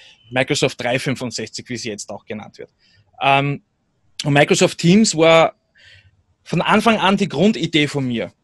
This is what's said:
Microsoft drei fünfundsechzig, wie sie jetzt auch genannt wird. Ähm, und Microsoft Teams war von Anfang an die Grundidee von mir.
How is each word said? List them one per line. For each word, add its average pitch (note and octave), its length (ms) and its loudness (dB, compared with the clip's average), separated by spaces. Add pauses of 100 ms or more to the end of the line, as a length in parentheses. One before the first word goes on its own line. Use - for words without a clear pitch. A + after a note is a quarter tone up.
(300)
Microsoft C3 500 -2
drei B2+ 200 -2
fünfundsechzig, A#2 680 -8
wie B2 80 -8
sie A2+ 120 -10
jetzt G#2 220 -12
auch G2 120 -16
genannt A2 360 -14
wird. - 100 -18 (500)
Ähm, C#3 440 0 (600)
und D3 100 0
Microsoft D#3 440 2
Teams F#3+ 400 4
war E3 380 4 (880)
von E3+ 180 -4
Anfang G#3+ 380 2
an F#3+ 180 2
die G3+ 100 -2
Grundidee D#3+ 600 0
von C#3 200 -6
mir. A2 240 -6 (120)